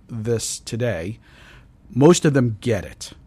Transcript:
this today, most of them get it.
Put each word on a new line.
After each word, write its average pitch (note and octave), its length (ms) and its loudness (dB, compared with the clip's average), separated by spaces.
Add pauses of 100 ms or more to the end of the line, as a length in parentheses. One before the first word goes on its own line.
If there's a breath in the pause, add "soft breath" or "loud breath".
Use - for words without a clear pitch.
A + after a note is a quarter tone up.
this A2+ 520 -6
today, A2+ 600 -6 (760 loud breath)
most D3+ 320 6
of D3 80 2
them B2 280 2
get G2+ 240 -2
it. - 260 -16 (140)